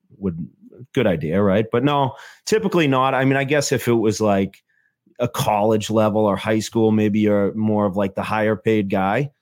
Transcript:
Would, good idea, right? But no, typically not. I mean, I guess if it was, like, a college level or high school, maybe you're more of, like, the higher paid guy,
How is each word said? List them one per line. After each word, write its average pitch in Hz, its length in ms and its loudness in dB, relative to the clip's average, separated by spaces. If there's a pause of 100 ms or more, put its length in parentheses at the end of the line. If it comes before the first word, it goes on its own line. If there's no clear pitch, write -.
(180)
Would, 85 280 -6 (460)
good 123 140 2
idea, 82 360 0
right? 101 300 2
But 123 120 0
no, 143 320 0 (280)
typically 185 420 0
not. 135 280 2
I 131 100 0
mean, 135 120 2
I 139 80 0
guess 143 280 0
if 123 160 -2
it 120 60 4
was, 110 260 0
like, 98 420 0 (560)
a 120 80 -2
college 107 640 0
level 107 360 2
or 98 100 0
high 110 240 -2
school, 110 320 0
maybe 107 280 0
you're 104 340 2
more 107 320 0
of, 92 100 -4
like, 101 180 -2
the 101 80 -6
higher 107 340 -2
paid 107 340 0
guy, 104 400 -2 (120)